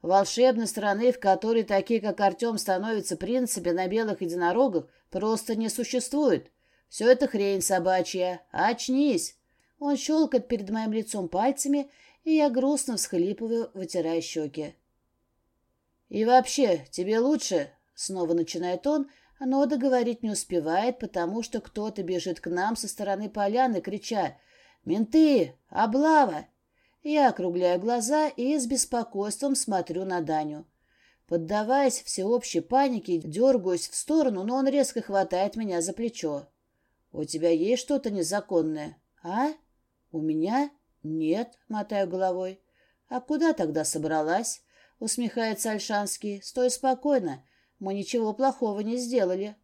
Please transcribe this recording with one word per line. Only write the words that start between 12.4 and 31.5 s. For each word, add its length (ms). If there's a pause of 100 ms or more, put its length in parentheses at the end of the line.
грустно 460
всхлипываю, 760
вытирая 460
щеки. 560 (1300)
"И 160
вообще, 680
тебе 280
лучше?" — 520 (240)
снова 380
начинает 540
он, 220 (320)
но 260
договорить 560
не 80
успевает, 680
потому 440
что 180
кто-то 420
бежит 380
к 100
нам 260
со 120
стороны 400
поляны, 520
крича: 560 (480)
"Менты! 680 (140)
Облава!" 760 (560)
Я 260
округляю 520
глаза 480
и 300
с 80
беспокойством 880
смотрю 500
на 160
Даню. 460 (600)
Поддаваясь 760